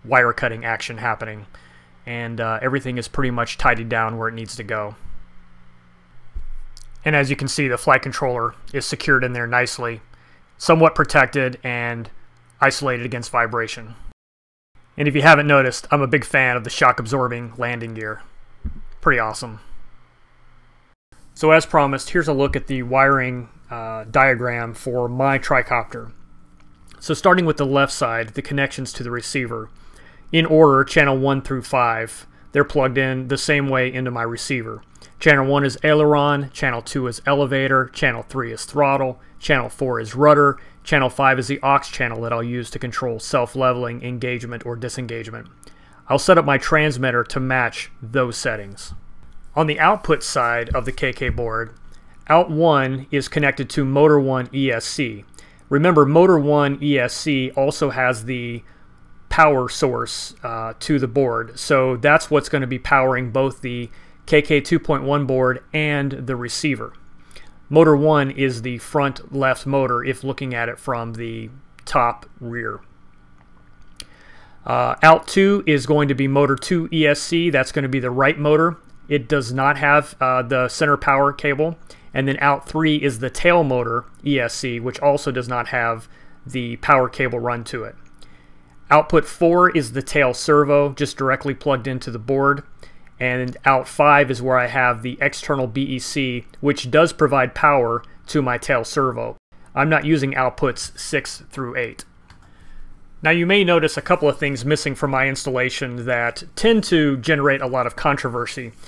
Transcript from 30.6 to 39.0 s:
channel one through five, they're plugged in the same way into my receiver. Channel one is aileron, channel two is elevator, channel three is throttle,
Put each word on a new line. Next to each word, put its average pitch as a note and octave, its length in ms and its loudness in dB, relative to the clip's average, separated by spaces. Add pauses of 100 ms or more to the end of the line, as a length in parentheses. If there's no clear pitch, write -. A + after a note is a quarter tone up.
channel C#3 320 2
one C3+ 260 0
through C3 200 -6
five, A2+ 640 -2 (260)
they're C#3+ 100 4
plugged C3 360 0
in C3 280 -2
the C3 120 -2
same C#3+ 300 0
way B2+ 240 0
into B2+ 180 -4
my A#2+ 120 -6
receiver. A#2 600 -6 (360)
Channel C#3 280 4
one C#3 180 2
is C3 180 -2
aileron, D3 680 2
channel A#2+ 300 -4
two C3 240 -4
is A#2 180 -8
elevator, C3+ 640 2
channel A#2+ 360 -2
three A#2+ 300 -8
is A2 120 -12
throttle, C#3 560 0 (180)